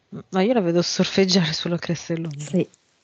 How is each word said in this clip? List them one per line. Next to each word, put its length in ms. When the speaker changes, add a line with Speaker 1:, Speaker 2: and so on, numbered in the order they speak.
Speaker 1:
Ma 120
io 120
la 80
vedo 200
surfeggiare 720
sulla 240
cresta 360
dell'onda. 320
Speaker 2:
Sì, 220